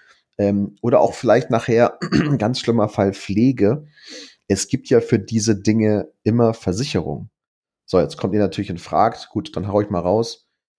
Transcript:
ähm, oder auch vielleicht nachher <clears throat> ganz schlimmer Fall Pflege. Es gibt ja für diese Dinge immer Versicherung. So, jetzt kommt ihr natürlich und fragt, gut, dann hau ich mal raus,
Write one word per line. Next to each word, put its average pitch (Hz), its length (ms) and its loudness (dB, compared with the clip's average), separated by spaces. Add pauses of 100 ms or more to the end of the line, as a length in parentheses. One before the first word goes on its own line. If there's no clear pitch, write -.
(380)
ähm, 101 440 0
oder 117 180 4
auch - 140 2
vielleicht 117 360 2
nachher 117 500 2
<clears throat> 147 380 0
ganz 117 220 -2
schlimmer 113 280 0
Fall 98 260 0
Pflege. 113 720 0 (600)
Es - 220 0
gibt - 220 -6
ja 120 100 6
für 123 180 2
diese 110 380 -2
Dinge 107 520 0 (140)
immer 113 300 2
Versicherung. 90 800 -6 (560)
So, 92 140 0
jetzt 73 180 -2
kommt 98 160 -4
ihr 104 60 2
natürlich 101 300 -4
und 85 100 -10
fragt, 104 500 -2
gut, - 260 -8
dann 98 120 -6
hau 104 120 0
ich 104 100 -4
mal 90 100 -2
raus, 104 480 -2 (300)